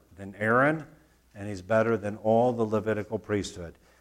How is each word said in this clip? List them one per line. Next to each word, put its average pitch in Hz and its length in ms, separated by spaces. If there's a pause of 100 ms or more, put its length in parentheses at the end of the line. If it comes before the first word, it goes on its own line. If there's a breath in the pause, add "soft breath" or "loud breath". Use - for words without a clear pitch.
(180)
than 98 200
Aaron, 131 480 (480 soft breath)
and 101 140
he's 98 140
better 110 340
than 104 220
all 113 340
the 113 140
Levitical 107 520
priesthood. 92 580 (260 soft breath)